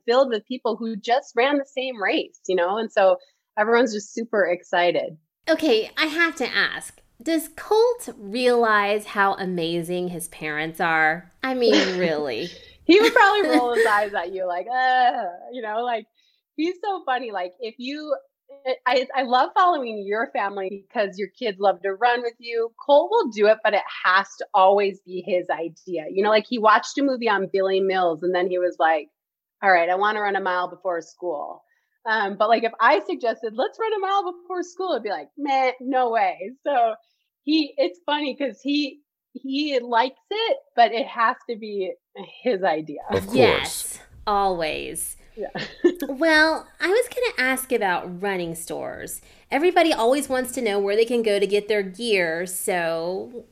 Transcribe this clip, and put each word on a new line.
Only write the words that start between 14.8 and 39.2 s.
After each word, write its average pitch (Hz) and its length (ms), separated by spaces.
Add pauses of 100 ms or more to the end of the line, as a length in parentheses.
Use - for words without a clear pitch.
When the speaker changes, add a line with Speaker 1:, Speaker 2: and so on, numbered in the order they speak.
Speaker 1:
you 247 100
know, 214 200
like, 226 220 (500)
he's 339 280
so 381 200
funny. 247 280
Like, 180 300
if 226 180
you 285 360 (720)
I, 254 280
I 262 80
love 254 320
following 269 500
your 220 260
family 196 560
because 190 300
your 196 120
kids 202 300
love 190 220
to 196 120
run 240 280
with 233 180
you. 233 320 (120)
Cole 294 280
will 427 180
do 208 180
it, 214 160
but 208 100
it 196 100 (200)
has 190 240 (120)
to - 140
always 196 480
be 180 240
his 180 240
idea. 160 600
You 190 140
know, 208 60
like, 214 180
he 247 120
watched 214 380
a 277 60
movie 247 260
on 190 220
Billy 190 280
Mills 185 440
and 180 100
then 180 160
he 180 100
was 175 200
like, 160 300 (540)
"All 196 80
right, 170 180
I 180 60
wanna 208 260
run 202 140
a 190 60
mile 180 280
before 175 320
school." 156 640 (440)
Um, 208 300
but, 214 120
like, 226 140
if 226 160
I 277 220
suggested, 233 540
"Let's 370 240
run 440 140
a 427 60
mile 381 320
before 359 320
school," 359 280
it'd 233 120
be 208 60
like, 170 280
"Meh, 269 420
no 254 320
way." 190 400 (120)
So 240 320 (480)
he, 294 340
it's 349 280
funny 294 300
'cause 247 260
he, 285 400 (320)